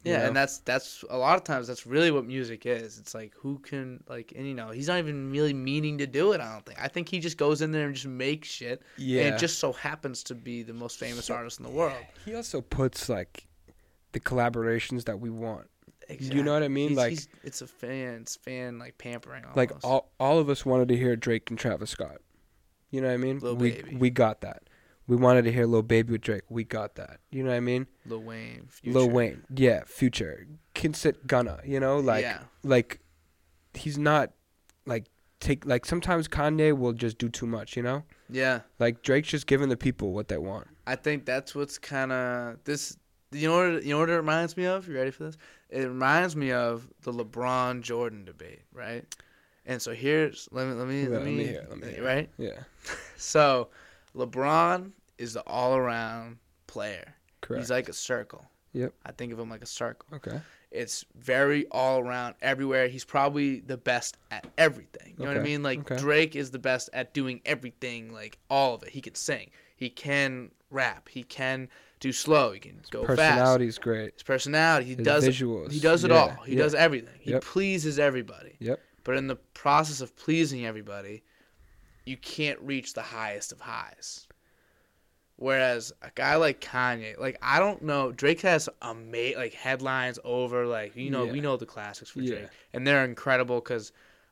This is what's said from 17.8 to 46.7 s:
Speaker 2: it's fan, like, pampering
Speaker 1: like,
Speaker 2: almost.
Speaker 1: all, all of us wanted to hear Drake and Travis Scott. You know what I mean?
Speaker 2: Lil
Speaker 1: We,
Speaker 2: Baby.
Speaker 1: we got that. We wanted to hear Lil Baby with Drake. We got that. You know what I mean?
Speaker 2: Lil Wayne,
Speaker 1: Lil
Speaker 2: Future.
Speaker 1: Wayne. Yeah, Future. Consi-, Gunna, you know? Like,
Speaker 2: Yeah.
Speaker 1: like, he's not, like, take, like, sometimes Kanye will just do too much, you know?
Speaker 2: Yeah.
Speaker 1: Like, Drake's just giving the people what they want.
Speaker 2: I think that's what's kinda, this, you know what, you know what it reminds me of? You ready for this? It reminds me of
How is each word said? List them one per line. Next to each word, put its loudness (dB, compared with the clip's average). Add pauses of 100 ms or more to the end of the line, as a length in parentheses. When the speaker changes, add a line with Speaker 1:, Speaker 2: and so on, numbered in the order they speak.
Speaker 2:
it's -10
fan, -10
like, -18
pampering -12 (120)
Speaker 1:
like, 2
Speaker 2:
almost. -10
Speaker 1:
all, 2
all 6
of 4
us 0
wanted 6
to 6
hear 4
Drake -2
and -6
Travis -2
Scott. -8 (680)
You -2
know 0
what 2
I -2
mean? -2
Speaker 2:
Lil -2
Speaker 1:
We, 4
Speaker 2:
Baby. -10
Speaker 1:
we 6
got 4
that. -12 (380)
We 4
wanted 8
to 4
hear 4
Lil 6
Baby 4
with -2
Drake. -4
We -4
got -6
that. -14 (120)
You -4
know 0
what 2
I 0
mean? 0 (180)
Speaker 2:
Lil -8
Wayne, -14 (140)
Speaker 1:
Lil 4
Speaker 2:
Future. 4
Speaker 1:
Wayne. 2 (120)
Yeah, 6
Future. -2 (260)
Consi-, 0 (120)
Gunna, 0
you -2
know? 2
Like, 2
Speaker 2:
Yeah. -6 (200)
Speaker 1:
like, 4 (720)
he's -6
not, 4 (540)
like, -2 (340)
take, -2
like, 2
sometimes 0
Kanye 4
will 0
just -4
do -2
too -8
much, -6
you -4
know? -4 (260)
Speaker 2:
Yeah. 0 (180)
Speaker 1:
Like, 2
Drake's 4
just -2
giving 4
the 2
people -2
what -4
they -4
want. -8 (200)
Speaker 2:
I -2
think -4
that's -4
what's -6
kinda, -4
this, -6 (340)
you 0
know 4
what, -2
you -2
know 2
what 4
it 2
reminds 0
me 0
of? -2
You -8
ready 0
for -12
this? -12 (320)
It -4
reminds 2
me 0
of 0 (140)